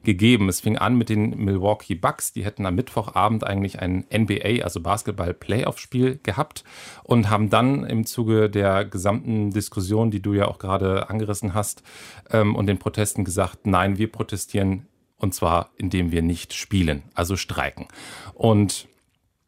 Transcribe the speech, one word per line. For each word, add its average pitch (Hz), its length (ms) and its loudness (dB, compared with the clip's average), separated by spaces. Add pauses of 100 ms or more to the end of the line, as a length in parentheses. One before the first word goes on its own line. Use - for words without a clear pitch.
gegeben. 101 460 6
Es - 120 -2
fing 107 160 0
an 120 200 2
mit 110 120 2
den 107 280 0
Milwaukee 98 560 0
Bucks, - 400 -2
die 107 100 -8
hätten 104 220 -6
am 90 80 0
Mittwochabend 107 720 0
eigentlich 98 340 -2
ein 92 300 -2
N 107 160 2
B - 180 0
A, 117 200 0
also - 180 -6
Basketball-Playoff-Spiel 101 1400 -2
gehabt 117 400 -4 (400)
und 113 260 4
haben 107 200 4
dann 127 360 4
im 113 200 -2
Zuge 110 440 2
der 98 360 2
gesamten 101 680 -2
Diskussion, 107 600 0
die 101 100 -4
du 101 120 -2
ja 101 140 2
auch 101 120 -8
gerade 95 500 0
angerissen 104 440 -4
hast, - 300 -4 (480)
ähm, 107 220 4
und 104 140 0
den 98 120 0
Protesten 104 440 -2
gesagt, 92 420 -4
"Nein, 95 320 2
wir 110 140 -2
protestieren 98 760 -2 (300)
und 98 160 -2
zwar, 85 440 0
indem 90 340 -2
wir 82 100 0
nicht 85 320 -2
spielen, 80 500 0 (100)
also 87 240 -2
streiken." - 500 -6 (460)
Und 104 540 2 (600)